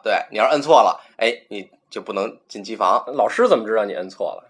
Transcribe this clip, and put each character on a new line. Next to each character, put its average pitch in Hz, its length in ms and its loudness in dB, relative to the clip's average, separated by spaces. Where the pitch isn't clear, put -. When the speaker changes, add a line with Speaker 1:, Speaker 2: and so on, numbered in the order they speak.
Speaker 1:
对， 107 100 0
你 107 80 -6
要 110 80 4
是 139 60 2
摁 143 100 0
错 139 200 6
了， 92 180 2
哎， 113 160 0
你 101 200 -12
就 107 100 -10
不 104 120 -12
能 101 260 -6
进 104 140 -16
机 107 140 -12
房。 104 280 2
Speaker 2:
老 110 140 2
师 233 200 0
怎 160 100 4
么 110 80 -6
知 110 100 -2
道 107 80 0
你 101 100 -8
摁 92 140 -8
错 92 180 -8
了？ - 240 -10